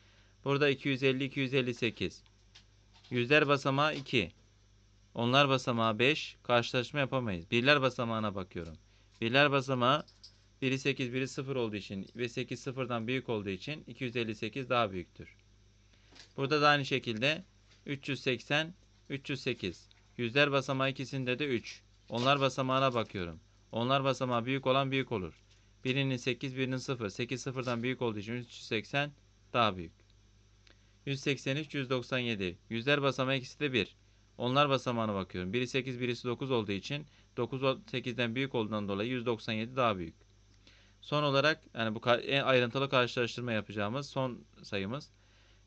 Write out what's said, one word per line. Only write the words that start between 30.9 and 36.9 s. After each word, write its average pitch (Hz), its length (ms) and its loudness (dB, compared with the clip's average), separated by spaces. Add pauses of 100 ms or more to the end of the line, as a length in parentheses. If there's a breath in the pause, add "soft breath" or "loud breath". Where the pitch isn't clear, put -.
Yüz 139 140 -4
seksen 135 360 0
üç, 151 180 -6
yüz 135 160 -4
doksan 127 280 0
yedi. 101 400 -2 (120)
Yüzler 139 320 2
basamağı 135 340 2
ikisi 131 240 -10
de 143 120 0
bir. 104 240 0 (420 soft breath)
Onlar 135 300 4
basamağına 120 460 0
bakıyorum. 92 380 -4
Biri 127 140 0
sekiz, 123 340 -4
birisi 123 280 -2
dokuz 127 220 -4
olduğu 110 220 0
için 143 340 -6 (300 soft breath)